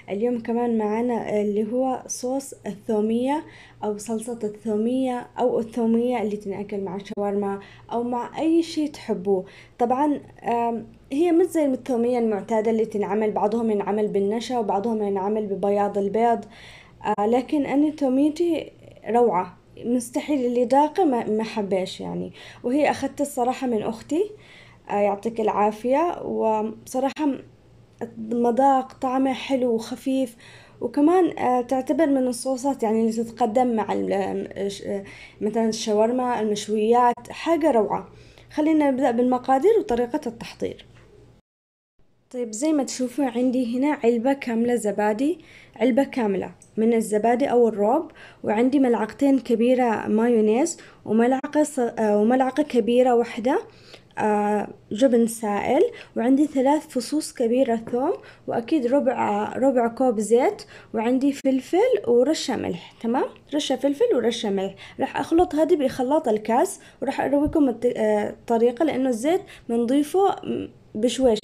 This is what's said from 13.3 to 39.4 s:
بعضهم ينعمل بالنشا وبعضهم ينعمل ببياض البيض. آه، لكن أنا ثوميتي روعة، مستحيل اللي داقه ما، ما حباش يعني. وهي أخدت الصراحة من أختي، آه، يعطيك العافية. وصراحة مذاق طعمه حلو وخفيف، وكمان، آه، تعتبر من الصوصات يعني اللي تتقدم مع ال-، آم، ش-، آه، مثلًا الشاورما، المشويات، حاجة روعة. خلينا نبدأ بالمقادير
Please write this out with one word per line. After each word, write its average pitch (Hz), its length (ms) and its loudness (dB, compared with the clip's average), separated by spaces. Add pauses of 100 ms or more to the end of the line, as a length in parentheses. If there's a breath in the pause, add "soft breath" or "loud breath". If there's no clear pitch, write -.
بعضهم 214 400 0
ينعمل 208 380 0
بالنشا 220 500 -2
وبعضهم 214 440 -2
ينعمل 202 440 -2
ببياض 202 520 0
البيض. 220 460 0 (720 loud breath)
آه، 208 80 0
لكن 262 400 0
أنا 285 240 2
ثوميتي 302 840 0 (360)
روعة، 208 480 2 (280)
مستحيل 247 640 -2
اللي 247 180 2
داقه 294 400 2
ما، 240 200 2
ما 214 200 -2
حباش 190 560 -4
يعني. 180 320 -8 (320 loud breath)
وهي 269 260 2
أخدت 277 300 -4
الصراحة 254 460 -2
من 220 160 -2
أختي، 320 480 -4 (600 loud breath)
آه، - 40 -4
يعطيك 202 460 -2
العافية. 220 840 0
وصراحة 220 1040 -2 (920)
مذاق 240 760 2
طعمه 269 400 0
حلو 247 420 0
وخفيف، 254 640 -2 (440 loud breath)
وكمان، 302 580 2
آه، 247 220 2
تعتبر 262 460 0
من 262 200 2
الصوصات 262 560 -4
يعني 220 180 2
اللي 226 120 2
تتقدم 233 640 0
مع 202 160 -2
ال-، 196 200 -2
آم، 196 560 -4
ش-، 202 140 -12
آه، 202 220 -6 (360 loud breath)
مثلًا 220 280 0
الشاورما، 226 720 0
المشويات، 220 880 2
حاجة 311 400 2
روعة. 190 380 0 (440 loud breath)
خلينا 302 380 2
نبدأ 262 200 2
بالمقادير 254 680 2